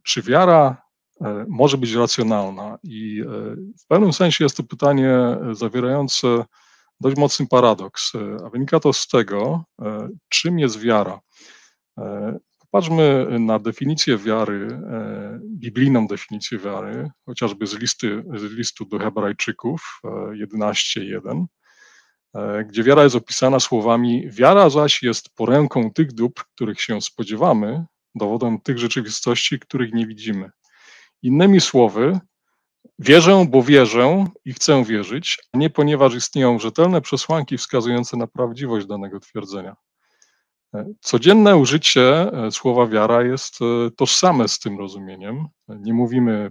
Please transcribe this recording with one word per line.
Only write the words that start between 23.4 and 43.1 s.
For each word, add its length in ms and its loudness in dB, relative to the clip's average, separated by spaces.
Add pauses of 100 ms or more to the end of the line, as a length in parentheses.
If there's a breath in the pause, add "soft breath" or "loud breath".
słowami: 720 0
"Wiara 400 6
zaś 320 0
jest 320 -4
poręką 580 2
tych 200 0
dóbr, 320 -4 (100)
których 260 -8
się 200 -6
spodziewamy, 840 -2 (300)
dowodem 460 -2
tych 180 -4
rzeczywistości, 800 -4
których 360 -6
nie 120 0
widzimy". 440 -8 (720 soft breath)
Innymi 380 6
słowy, 580 2 (800)
wierzę, 500 8
bo 140 6
wierzę 640 4 (200)
i 80 -10
chcę 320 2
wierzyć, 540 -4 (140)
a 60 0
nie 120 2
ponieważ 440 2
istnieją 440 0
rzetelne 420 0
przesłanki 580 -4
wskazujące 580 -2
na 100 -4
prawdziwość 600 -6
danego 340 -10
twierdzenia. 560 -14 (1000)
E, 120 -10 (140)
codzienne 560 6
użycie, 760 2
e, 180 -6
słowa 360 0
wiara 360 2